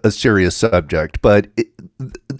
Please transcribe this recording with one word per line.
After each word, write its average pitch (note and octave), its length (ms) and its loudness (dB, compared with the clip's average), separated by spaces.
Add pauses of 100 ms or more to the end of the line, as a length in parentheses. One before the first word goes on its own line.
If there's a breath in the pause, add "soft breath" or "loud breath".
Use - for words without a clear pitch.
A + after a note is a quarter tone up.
a A2 80 2
serious G2 460 0
subject, E2 640 -2
but G#2 280 2 (100)
it, A2+ 100 -2 (720)